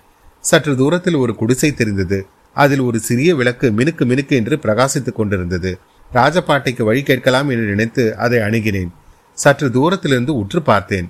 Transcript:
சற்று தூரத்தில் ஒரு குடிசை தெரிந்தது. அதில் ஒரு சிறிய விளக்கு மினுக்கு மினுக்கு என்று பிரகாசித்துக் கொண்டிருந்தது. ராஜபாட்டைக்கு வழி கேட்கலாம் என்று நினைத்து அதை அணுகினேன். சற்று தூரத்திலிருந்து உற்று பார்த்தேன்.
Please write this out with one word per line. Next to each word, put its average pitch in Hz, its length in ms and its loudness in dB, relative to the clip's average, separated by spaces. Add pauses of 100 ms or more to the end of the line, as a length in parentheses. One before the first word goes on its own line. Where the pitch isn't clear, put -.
(440)
சற்று 151 320 2
தூரத்தில் 165 420 0
ஒரு 120 160 0
குடிசை 127 380 0
தெரிந்தது. 98 460 -2 (380)
அதில் 139 260 2
ஒரு 120 180 0
சிறிய 127 340 0
விளக்கு 123 380 0
மினுக்கு 143 320 0
மினுக்கு 135 320 0
என்று 120 200 0
பிரகாசித்துக் 120 640 -2
கொண்டிருந்தது. 92 540 -2 (380)
ராஜபாட்டைக்கு 139 720 0
வழி 113 200 2
கேட்கலாம் 131 460 0
என்று 117 180 -2
நினைத்து 110 380 0 (120)
அதை 117 240 0
அணுகினேன். 104 500 -2 (480)
சற்று 143 320 2
தூரத்திலிருந்து 139 640 0
உற்று 104 260 -2
பார்த்தேன். 98 480 0